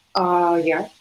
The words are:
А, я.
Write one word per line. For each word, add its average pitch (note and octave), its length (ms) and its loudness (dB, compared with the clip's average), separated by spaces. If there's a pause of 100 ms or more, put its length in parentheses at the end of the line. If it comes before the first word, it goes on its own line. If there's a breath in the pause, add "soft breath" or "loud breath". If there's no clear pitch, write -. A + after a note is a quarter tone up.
(140)
А, F3+ 440 0
я. D#3+ 240 0 (180)